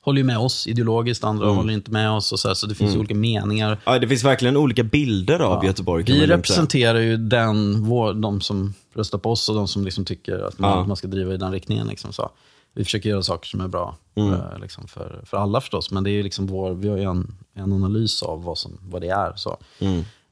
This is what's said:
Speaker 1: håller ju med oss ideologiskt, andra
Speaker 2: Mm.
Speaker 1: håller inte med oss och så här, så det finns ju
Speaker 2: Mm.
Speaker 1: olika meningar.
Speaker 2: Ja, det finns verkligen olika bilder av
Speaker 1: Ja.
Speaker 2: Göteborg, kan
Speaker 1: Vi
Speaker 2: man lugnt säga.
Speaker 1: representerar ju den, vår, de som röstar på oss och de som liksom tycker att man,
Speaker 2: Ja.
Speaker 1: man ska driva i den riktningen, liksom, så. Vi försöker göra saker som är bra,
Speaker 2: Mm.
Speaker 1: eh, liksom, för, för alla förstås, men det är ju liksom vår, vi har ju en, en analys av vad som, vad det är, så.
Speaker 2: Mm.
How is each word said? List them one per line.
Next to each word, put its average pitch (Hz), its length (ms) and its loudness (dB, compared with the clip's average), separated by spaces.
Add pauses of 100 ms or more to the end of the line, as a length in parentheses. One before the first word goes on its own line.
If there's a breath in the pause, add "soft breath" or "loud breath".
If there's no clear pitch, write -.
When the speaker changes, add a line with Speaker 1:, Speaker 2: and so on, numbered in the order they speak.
Speaker 1:
håller 139 120 4
ju 135 40 4
med 123 140 2
oss 101 300 -2
ideologiskt, 113 560 0
andra 107 220 0
Speaker 2:
Mm. 104 120 4
Speaker 1:
håller 110 160 2
inte 107 180 -4
med 110 200 2
oss 107 200 0
och - 80 -2
så - 80 -2
här, 95 80 0
så - 120 -4
det 107 80 -4
finns 104 140 2
ju 95 40 2
Speaker 2:
Mm. 87 60 2
Speaker 1:
olika 107 160 -2
meningar. 107 720 0
Speaker 2:
Ja, 127 140 4
det 120 80 2
finns 123 160 2
verkligen 131 340 4
olika 123 260 4
bilder 123 560 2
av 92 240 4
Speaker 1:
Ja. 95 40 4
Speaker 2:
Göteborg, 90 380 0
kan 127 100 6
Speaker 1:
Vi 147 40 6
Speaker 2:
man 151 100 6
lugnt 175 180 4
säga. 196 100 2
Speaker 1:
representerar 123 420 4
ju 113 180 2
den, 107 640 2
vår, 110 300 2
de 104 280 -2
som 98 320 -2 (220)
röstar 107 220 -4
på 113 140 -2
oss - 180 0
och 107 60 0
de 104 120 0
som 101 180 -2
liksom 92 200 -4
tycker 95 420 -6
att - 120 -10
man, 98 120 2
Speaker 2:
Ja. 92 140 2
Speaker 1:
man 98 120 -2
ska - 100 -10
driva 95 260 -4
i 92 40 -4
den 92 140 -4
riktningen, 107 360 -4
liksom, 104 260 -12
så. - 160 -6 (460 soft breath)
Vi 113 80 -4
försöker 107 260 -2
göra 98 140 0
saker 85 240 -6
som 98 140 -6
är 92 60 -4
bra, 87 280 -6 (200)
Speaker 2:
Mm. 104 180 2
Speaker 1:
eh, 90 60 0 (220)
liksom, - 260 -16
för, - 380 -14
för - 120 -4
alla 101 240 0
förstås, - 300 -6
men 98 120 -2
det 98 60 0
är 104 40 0
ju 104 100 0
liksom 98 240 -4
vår, 92 260 -4
vi 95 160 -2
har 101 80 -2
ju 98 60 -2
en, 92 320 -2 (200)
en 98 180 -2
analys 104 500 0
av 80 200 -8
vad 85 140 -6
som, - 140 -8 (100)
vad 90 200 -10
det 87 80 -6
är, 92 260 0
så. - 220 -8 (220 soft breath)
Speaker 2:
Mm. 92 240 0 (280 soft breath)